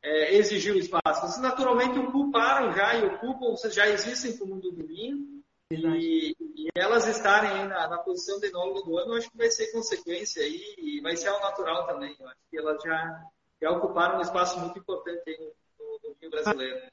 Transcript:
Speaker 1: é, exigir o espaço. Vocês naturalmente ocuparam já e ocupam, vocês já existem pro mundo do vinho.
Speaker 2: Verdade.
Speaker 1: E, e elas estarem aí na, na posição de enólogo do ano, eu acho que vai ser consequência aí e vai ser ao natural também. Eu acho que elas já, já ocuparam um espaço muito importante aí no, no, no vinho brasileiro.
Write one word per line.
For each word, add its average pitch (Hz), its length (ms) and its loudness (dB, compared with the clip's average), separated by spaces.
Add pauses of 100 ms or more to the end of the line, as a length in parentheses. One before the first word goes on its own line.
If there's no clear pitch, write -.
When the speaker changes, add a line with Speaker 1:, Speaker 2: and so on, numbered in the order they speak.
Speaker 1:
é, 156 340 4
exigir 208 380 6
o 190 60 6
espaço. 170 420 2
Vocês 175 200 -4
naturalmente 254 560 2
ocuparam 254 760 4
já 208 220 4
e 220 100 4
ocupam, 240 460 -2
vocês 208 220 -4
já 202 140 6
existem 233 500 -2
pro 190 100 -8
mundo 185 240 -6
do 165 140 -10
vinho. 262 580 -8 (280)
Speaker 2:
Verdade. 165 260 0
Speaker 1:
E, 160 420 0
e 302 360 -8
elas 220 320 4
estarem 208 420 4
aí 196 180 -2
na, 175 200 -2
na 170 100 -4
posição 190 420 -4
de 208 80 -4
enólogo 190 360 -4
do 165 140 -2
ano, 220 160 -2
eu 233 40 0
acho 233 140 -6
que - 60 -20
vai 233 120 4
ser 220 220 -2
consequência 202 720 -4
aí 147 180 -4 (160)
e 147 240 -6
vai 170 160 -2
ser 196 100 -2
ao 202 140 0
natural 175 460 -2
também. 143 320 -6
Eu 131 80 -18
acho 127 120 -20 (120)
que 160 60 -8
elas 151 260 -2
já, 160 420 -4 (360)
já 156 100 2
ocuparam 175 460 2
um 175 40 0
espaço 180 380 0
muito 170 180 -6
importante 175 500 -8
aí 156 120 -10
no, - 460 -18
no, 453 240 -12
no - 100 -16
vinho 165 120 -14
brasileiro. 135 500 -2 (120)